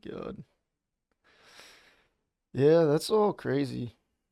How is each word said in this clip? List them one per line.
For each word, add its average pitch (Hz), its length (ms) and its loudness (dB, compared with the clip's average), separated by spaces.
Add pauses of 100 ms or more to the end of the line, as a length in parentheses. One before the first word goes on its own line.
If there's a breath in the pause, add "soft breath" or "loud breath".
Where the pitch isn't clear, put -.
God. - 360 -12 (2000 soft breath)
Yeah, 156 300 6
that's 151 260 0
all 208 240 2
crazy. 123 640 -6 (360)